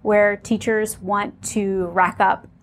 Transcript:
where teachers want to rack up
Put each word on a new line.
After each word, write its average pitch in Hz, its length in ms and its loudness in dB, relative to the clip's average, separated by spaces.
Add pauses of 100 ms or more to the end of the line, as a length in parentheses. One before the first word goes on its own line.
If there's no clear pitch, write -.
where 208 340 4
teachers 214 640 -2
want 202 420 -4
to 190 440 -2
rack 175 340 0
up - 260 2 (160)